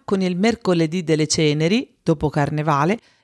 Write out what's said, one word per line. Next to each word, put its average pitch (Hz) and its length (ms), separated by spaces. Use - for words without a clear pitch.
con 196 180
il 180 140
mercoledì 180 680
delle 156 240
ceneri, 156 720
dopo 156 300
Carnevale, 151 680